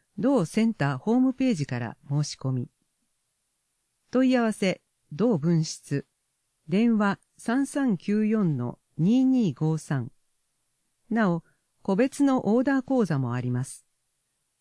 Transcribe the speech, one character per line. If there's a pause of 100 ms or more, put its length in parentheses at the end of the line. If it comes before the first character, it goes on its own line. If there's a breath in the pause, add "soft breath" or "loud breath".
(180)
同
セ
ン
タ
ー
ホ
ー
ム
ペ
ー
ジ
か
ら (120)
申
し
込
み。 (1400)
問
い
合
わ
せ、 (280)
同
分
室、 (640)
電
話 (180)
三
三
九
四
の (180)
二
二
五
三。 (1000)
な
お、 (380)
個
別
の
オ
ー
ダ
ー
講
座
も
あ
り
ま
す。 (760)